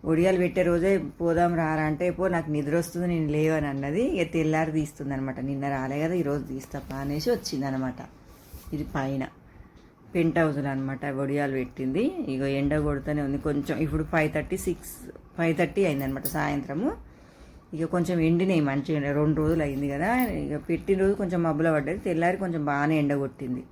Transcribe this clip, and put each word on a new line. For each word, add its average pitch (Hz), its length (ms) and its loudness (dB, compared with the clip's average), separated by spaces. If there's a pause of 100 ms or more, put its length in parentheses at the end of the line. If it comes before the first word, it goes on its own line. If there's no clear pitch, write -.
"ఒడియాలు 175 320 4
పెట్టే 180 260 2
రోజే 175 360 4
పోదాం 170 560 2
రారా" 156 280 0
అంటే, 156 280 0
"పో 180 180 0
నాకు 165 220 0
నిద్ర 147 260 0
వస్తుంది 170 300 -2
నేను 160 220 0
లేవని" 151 380 2
అన్నది. 139 360 -2
ఇక 226 300 0
తెల్లారి 156 400 2
తీస్తుంది 147 420 -4
అనమాట. 135 260 -4
"నిన్న 139 280 -4
రాలే 135 320 -2
కదా 165 140 0
ఈరోజు 143 300 0
తీస్తాపా" 135 520 -10
అనేసి 143 340 -2
వచ్చిందనమాట. 131 720 -2 (720)
ఇది 151 220 -4
పైన 135 320 -2 (880)
పెంట్ 165 240 2
హౌస్లో 143 320 2
అనమాట 135 360 -4
వడియాలు 139 460 -2
పెట్టింది. 131 520 -2 (240)
ఇగో 135 180 -2
ఎండ 139 320 0
కొడుతూనే 147 440 -2
ఉంది 139 160 -2
కొంచెం. 143 400 -2
ఇప్పుడు 156 260 0
ఫైవ్ 156 280 2
థర్టీ 156 240 -2
సిక్స్, - 540 -6 (280)
ఫైవ్ 165 180 2
థర్టీ 175 280 2
అయిందనమాట 135 420 -2
సాయంత్రము. 147 840 -2 (640)
ఇక 160 100 -2
కొంచెం 175 360 0
ఎండినాయి 170 400 4
మంచిగా, 143 520 0
రెండు 151 240 4
రోజులు 156 260 2
అయింది 143 260 -2
కదా. 165 280 0
ఇక 156 520 -2
పెట్టిన 185 300 0
రోజు 190 160 4
కొంచెం 180 280 0
మబ్బుల 160 300 2
పడ్డది, 151 260 0
తెల్లారి 165 380 0
కొంచెం 170 280 -2
బాగానే 147 340 2
ఎండ 143 160 2
కొట్టింది. 131 580 -4